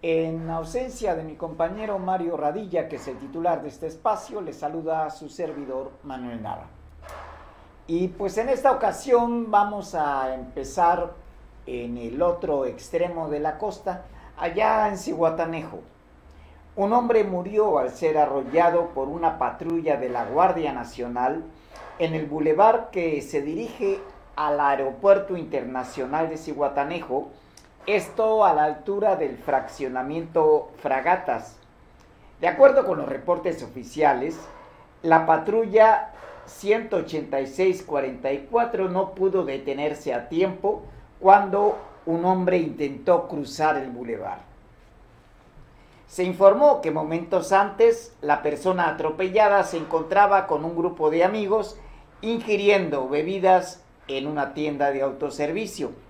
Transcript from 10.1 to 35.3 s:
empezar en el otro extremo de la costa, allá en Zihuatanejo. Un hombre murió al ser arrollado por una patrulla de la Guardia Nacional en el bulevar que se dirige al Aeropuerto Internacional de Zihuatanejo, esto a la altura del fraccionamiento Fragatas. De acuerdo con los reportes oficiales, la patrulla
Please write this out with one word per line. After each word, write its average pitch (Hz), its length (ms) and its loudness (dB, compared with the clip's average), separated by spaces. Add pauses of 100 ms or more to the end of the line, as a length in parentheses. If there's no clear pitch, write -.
empezar 170 800 0 (540)
en 120 320 -8
el 120 200 -8
otro 165 460 0
extremo 165 640 -4
de 147 100 -4
la 151 200 -4
costa, 185 460 -6 (300)
allá 214 520 0
en 196 100 -2
Zihuatanejo. 165 840 -2 (920)
Un 202 160 0
hombre 233 320 4
murió 196 540 0
al 127 140 0
ser 156 260 0
arrollado 151 760 2
por 135 140 -4
una 165 280 -2
patrulla 156 600 -2
de 127 120 -4
la 120 160 -4
Guardia 160 480 2
Nacional 123 680 -4 (560)
en 160 140 0
el 156 140 -4
bulevar 160 640 2
que 160 320 -2
se 147 180 -4
dirige 151 580 -4 (360)
al 147 240 0
Aeropuerto 143 760 2
Internacional 139 960 -6
de 156 80 -8
Zihuatanejo, 143 960 -4 (560)
esto 220 580 2
a 170 80 6
la 151 120 4
altura 196 500 0
del 131 200 -4
fraccionamiento 147 1400 0
Fragatas. 147 800 -2 (840)
De 165 80 0
acuerdo 262 380 8
con 170 140 -2
los 139 100 -6
reportes - 540 -4
oficiales, 139 760 -2 (640)
la 160 240 6
patrulla 208 840 4 (340)